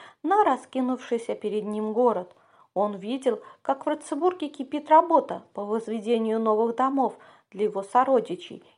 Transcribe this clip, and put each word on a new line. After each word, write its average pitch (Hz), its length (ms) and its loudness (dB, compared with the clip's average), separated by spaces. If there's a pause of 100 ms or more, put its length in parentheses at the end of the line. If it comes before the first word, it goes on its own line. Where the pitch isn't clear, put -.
(240)
на 403 200 4
раскинувшийся 247 920 -2
перед 208 300 -4
ним 214 280 -4
город. 208 420 2 (380)
Он 208 220 -2
видел, 233 460 -4 (200)
как 269 240 -4
в 311 40 -2
Рацебурге 302 600 -2
кипит 294 400 -8
работа 311 540 4 (100)
по 202 100 -8
возведению 220 760 -2
новых 226 360 2
домов 262 420 0 (340)
для 190 140 -4
его 196 180 -2
сородичей 240 800 0 (140)